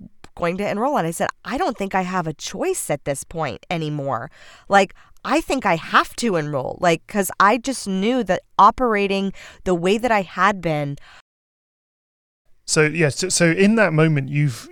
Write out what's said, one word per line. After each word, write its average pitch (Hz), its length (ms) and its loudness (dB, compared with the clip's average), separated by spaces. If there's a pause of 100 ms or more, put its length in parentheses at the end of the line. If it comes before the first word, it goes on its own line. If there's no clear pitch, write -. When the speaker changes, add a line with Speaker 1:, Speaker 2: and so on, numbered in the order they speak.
(360)
Speaker 1:
going 175 220 -2
to 208 120 -2
enroll?" 240 280 0
And 175 80 0
I 170 60 -2
said, - 160 -2 (160)
"I 214 140 -6
don't 320 200 -2
think 196 160 -6
I 185 100 0
have 180 220 -4
a 160 80 -6
choice - 560 -6
at 147 140 -4
this 143 220 -6
point 156 440 -8
anymore. 147 640 -4 (380)
Like, 196 260 2 (280)
I 277 180 0
think 269 260 -4
I 175 80 2
have 208 400 0
to 220 200 -2
enroll," 147 460 -4
like, 170 240 0
'cause 196 240 -2 (100)
I 208 180 6
just - 300 -6
knew 214 360 0
that 185 180 0 (160)
operating 202 720 2 (340)
the 180 100 2
way 185 240 2
that 240 120 0
I 208 120 2
had 190 380 0
been. 147 360 -2 (1700)
Speaker 2:
So, 156 200 2
yeah, 151 240 2
so, 180 200 -4
so 170 220 2
in 196 240 4
that 190 180 4
moment, 151 360 2
you've, 143 420 -2